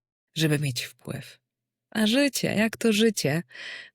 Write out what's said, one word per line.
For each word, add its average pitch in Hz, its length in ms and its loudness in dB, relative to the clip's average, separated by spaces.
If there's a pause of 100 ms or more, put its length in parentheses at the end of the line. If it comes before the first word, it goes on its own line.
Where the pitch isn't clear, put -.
(360)
żeby 151 240 2
mieć 135 240 -4
wpływ. - 560 -14 (500)
A 220 180 2
życie, 269 480 2
jak 220 220 0
to 226 160 2
życie, 202 500 2 (500)